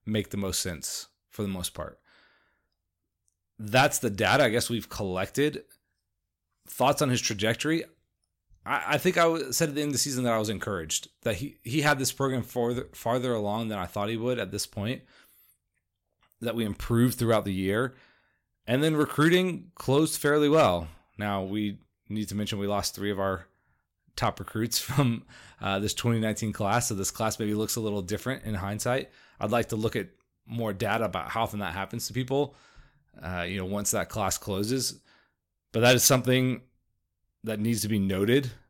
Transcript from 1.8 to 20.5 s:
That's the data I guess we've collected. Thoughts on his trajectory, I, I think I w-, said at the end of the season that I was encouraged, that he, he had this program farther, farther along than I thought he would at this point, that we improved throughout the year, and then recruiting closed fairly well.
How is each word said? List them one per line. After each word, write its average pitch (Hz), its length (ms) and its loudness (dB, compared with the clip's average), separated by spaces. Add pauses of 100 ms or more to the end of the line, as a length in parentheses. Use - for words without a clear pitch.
That's 123 400 2
the 123 100 0
data 104 340 4
I 120 60 4
guess 113 200 0
we've 113 200 -4
collected. 98 720 -2 (1040)
Thoughts 143 340 2
on 139 80 4
his 123 120 2
trajectory, 113 640 0 (840)
I, 123 180 0 (100)
I 147 40 2
think 180 200 2
I 170 60 6
w-, 160 280 2
said 160 180 0
at 139 60 -8
the 147 60 -2
end 147 80 -2
of 143 40 -2
the 127 60 0
season 127 240 -2
that 120 100 2
I 113 40 2
was 107 120 0
encouraged, 90 600 -4 (140)
that 113 120 0
he, 139 280 -10
he 139 180 -2
had 147 180 2
this 131 120 -2
program 131 320 -2
farther, 120 500 -2
farther 123 400 -2
along 110 340 -2
than 104 120 -4
I 90 60 -4
thought 104 240 -4
he 117 80 -4
would 120 220 -2
at 98 120 -6
this 101 140 -4
point, 110 360 -6 (1400)
that 117 140 -4
we 117 100 0
improved 117 520 2
throughout 113 280 4
the 101 80 0
year, 98 420 0 (680)
and 127 180 2
then 156 120 2
recruiting 165 800 2
closed - 440 2
fairly 147 300 4
well. 95 380 4 (300)